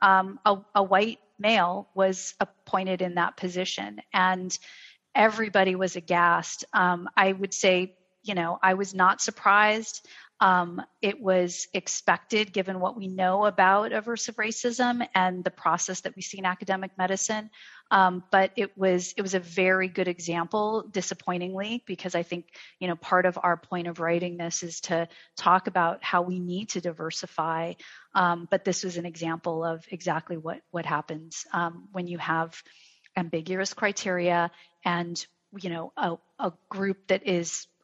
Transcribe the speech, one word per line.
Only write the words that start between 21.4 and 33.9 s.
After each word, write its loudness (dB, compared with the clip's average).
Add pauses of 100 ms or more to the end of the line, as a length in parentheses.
because -6
I 0
think, -8 (340)
you -4
know, -2
part 2
of 0
our 2
point -8
of -8
writing 0
this -6
is -12
to -2 (260)
talk 4
about 0
how 0
we -4
need -6
to -6
diversify. -4 (420)
Um, 2
but 0
this 0
was -8
an -6
example -4
of -6
exactly -6
what, -10 (100)
what -6
happens, -6
um, -4
when -6
you -8
have -4 (640)
ambiguous -4
criteria 0 (340)